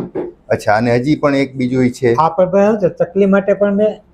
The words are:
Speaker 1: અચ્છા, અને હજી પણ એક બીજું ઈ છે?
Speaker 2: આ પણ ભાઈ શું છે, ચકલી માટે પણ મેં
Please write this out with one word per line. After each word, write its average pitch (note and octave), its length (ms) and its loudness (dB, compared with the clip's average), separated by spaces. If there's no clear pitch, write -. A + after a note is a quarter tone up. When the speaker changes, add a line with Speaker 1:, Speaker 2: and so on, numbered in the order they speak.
Speaker 1:
અચ્છા, A2 240 0
અને A#2 220 2
હજી C3 200 0
પણ C#3 200 0
એક C3+ 200 -2
બીજું B2+ 300 0
ઈ B2 40 2
છે? A#2+ 300 0
Speaker 2:
આ D#3+ 100 2
પણ F3+ 160 0
ભાઈ G3 200 2
શું G#3 240 0
છે, - 0 -
ચકલી F#3+ 360 -2
માટે G3 280 2
પણ G3+ 220 0
મેં G#3 240 0